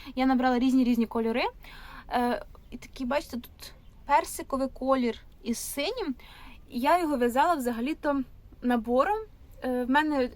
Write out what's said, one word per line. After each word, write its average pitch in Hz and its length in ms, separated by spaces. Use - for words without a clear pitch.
Я 262 120
набрала 254 320
різні-різні 247 480
кольори. 226 380
Е, 240 320
і 233 60
такі, - 280
бачите, 269 320
тут - 360
персиковий 285 600
колір 254 500
із 233 160
синім. 330 560
Я 294 300
його 294 160
в'язала 254 380
взагалі-то 262 680
набором. 247 560
Е, 247 200
в 240 60
мене 285 460